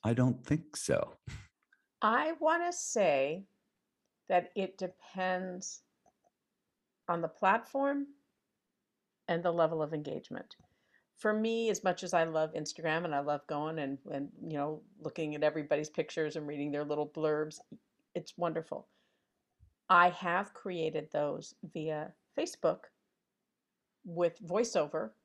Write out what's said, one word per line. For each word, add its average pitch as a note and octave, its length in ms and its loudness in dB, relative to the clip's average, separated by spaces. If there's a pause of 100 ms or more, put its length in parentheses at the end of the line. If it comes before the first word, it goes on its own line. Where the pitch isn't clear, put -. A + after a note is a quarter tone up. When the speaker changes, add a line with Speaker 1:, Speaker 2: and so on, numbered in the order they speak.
Speaker 1:
I A#2 100 4
don't B2+ 320 4
think - 300 0
so. - 420 0 (840)
Speaker 2:
I C4+ 380 2
wanna E4+ 340 2
say D#3+ 720 2 (800)
that F3+ 280 2
it F#3+ 220 -4
depends F#3 1040 -4 (1300)
on E3+ 140 0
the E3 60 -2
platform C#4 800 0 (1200)
and E3+ 140 0
the E3+ 120 0
level D#3+ 280 2
of D3+ 120 -2
engagement. - 640 -8 (600)
For G#3+ 160 2
me, A3+ 360 2
as - 140 -2
much F#3 200 0
as F3 100 -4
I E3 120 6
love D#3+ 280 0
Instagram D#3+ 520 -2
and D3+ 100 -2
I C#3+ 60 0
love D3 260 -2
going D#3 320 -4
and, C#3 180 -4 (140)
and, C#3 180 -6 (160)
you D#3 120 -6
know, D3+ 240 -4 (180)
looking D3+ 360 -4
at D3 80 -2
everybody's D3+ 460 0
pictures D#3 460 -2
and D3+ 120 -6
reading D3 240 -4
their D3 120 -2
little D3 240 -2
blurbs, D3+ 520 -2 (560)
it's - 220 -10
wonderful. E3 500 -4 (1000)
I F3 200 10
have F3+ 440 -2
created D#3+ 580 -4
those D3 440 -2 (180)
via D#3 380 -4 (260)
Facebook F#3 420 0 (1200)
with E3+ 420 -2
voiceover F3+ 680 0 (140)